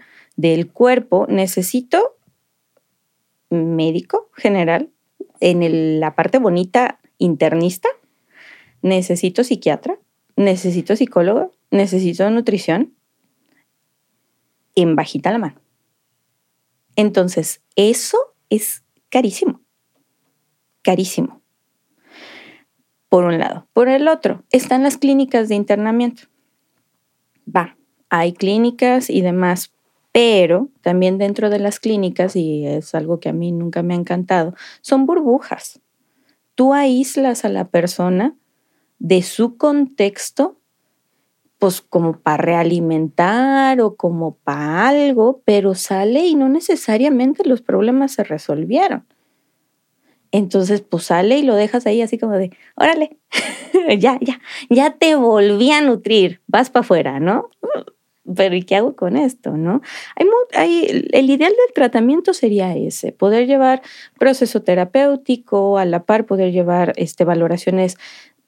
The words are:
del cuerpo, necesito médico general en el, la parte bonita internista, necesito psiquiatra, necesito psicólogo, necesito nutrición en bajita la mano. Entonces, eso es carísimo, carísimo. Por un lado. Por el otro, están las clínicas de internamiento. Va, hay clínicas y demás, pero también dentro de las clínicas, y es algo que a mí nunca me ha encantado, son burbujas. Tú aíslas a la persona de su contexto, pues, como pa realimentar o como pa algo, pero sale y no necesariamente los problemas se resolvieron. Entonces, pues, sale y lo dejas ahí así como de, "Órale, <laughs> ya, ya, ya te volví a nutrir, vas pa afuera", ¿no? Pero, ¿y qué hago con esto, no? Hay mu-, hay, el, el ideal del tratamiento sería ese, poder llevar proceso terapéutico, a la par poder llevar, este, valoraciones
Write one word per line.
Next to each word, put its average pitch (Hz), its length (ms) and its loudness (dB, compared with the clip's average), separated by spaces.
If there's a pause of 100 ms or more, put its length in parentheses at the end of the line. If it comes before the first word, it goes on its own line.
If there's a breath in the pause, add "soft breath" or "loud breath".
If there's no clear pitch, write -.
(360 soft breath)
del 165 340 0
cuerpo, 247 580 2
necesito 202 880 -2 (1300)
médico 165 840 -2
general 190 560 0 (500)
en 175 220 2
el, 160 380 0
la 156 140 -2
parte 180 240 0
bonita 185 600 0 (200)
internista, 165 680 0 (920 soft breath)
necesito 185 640 0
psiquiatra, 262 540 -4 (380)
necesito 185 600 0
psicólogo, 233 560 0 (180)
necesito 185 600 0
nutrición 220 640 -2 (1800)
en 170 220 2
bajita 151 340 -4
la 226 80 -2
mano. 175 220 -8 (1400)
Entonces, 190 640 0 (160)
eso 233 420 0 (320)
es - 320 -4 (260)
carísimo, 247 520 -2 (1200)
carísimo. 185 580 -4 (1700 loud breath)
Por 180 160 4
un 170 140 -2
lado. - 340 -8
Por 240 160 2
el 277 200 0
otro, 320 420 -2
están 254 320 0
las 269 160 0
clínicas 269 500 0
de 214 60 -2
internamiento. 214 680 -2 (1300)
Va, 170 220 -2 (340)
hay 175 220 0
clínicas 240 760 0
y 190 120 0
demás, 180 520 -2 (400)
pero 208 560 4 (120)
también 185 380 0
dentro 202 320 -2
de 208 100 0
las 202 180 -4
clínicas, 196 560 -2
y 156 320 -4
es 151 280 -6
algo 165 260 -4
que 170 80 -8
a 156 40 -4
mí 170 200 -4
nunca 170 300 -6
me 175 120 -4
ha - 40 -2
encantado, 175 560 -2 (260 loud breath)
son 269 260 0
burbujas. 285 760 -2 (760)
Tú 262 200 2
aíslas 269 680 0
a - 40 -2
la 190 200 -4
persona 180 680 -2 (640)
de 180 240 2
su 233 340 -4
contexto, 285 1000 -2 (1040)
pues, 185 240 -2
como 165 360 -2
pa 151 180 -2
realimentar 170 1400 0
o 214 160 0
como 165 400 -4
pa 151 520 -2
algo, 269 560 2
pero 202 300 2
sale 208 520 0
y 330 80 2
no 269 140 2
necesariamente 277 1000 0
los 247 140 0
problemas 247 500 0
se 208 120 -4
resolvieron. 165 800 -4 (1200)
Entonces, 196 500 0
pues, 175 240 -6
sale 196 340 2
y 294 40 0
lo 254 120 2
dejas 214 320 0
ahí 220 160 2
así 226 160 -4
como 220 160 -4
de, 185 160 -2 (260 soft breath)
"Órale, 302 400 0 (140)
<laughs> - 680 -2
ya, 247 220 2
ya, 254 200 -6 (280 loud breath)
ya 269 280 4
te 320 180 4
volví 220 560 4
a 302 100 2
nutrir, 208 680 2
vas 254 240 2
pa 247 100 2
afuera", 147 400 0
¿no? 208 300 -2 (840)
Pero, 185 220 2
¿y 180 60 -2
qué 185 140 -4
hago 247 200 0
con 185 200 -2
esto, 254 400 -2
no? 175 240 -2 (360 loud breath)
Hay - 80 0
mu-, 403 80 4 (220)
hay, 339 340 2
el, - 240 -4
el 269 180 4
ideal 311 220 2
del 494 220 2
tratamiento 269 600 2
sería 202 400 0
ese, - 380 -6
poder 220 340 0
llevar 262 360 2 (360 loud breath)
proceso 254 440 2
terapéutico, 202 1160 0
a 190 60 0
la 175 200 -2
par 220 220 0
poder 190 260 0
llevar, 175 440 0
este, - 280 -2
valoraciones 175 720 0 (500 loud breath)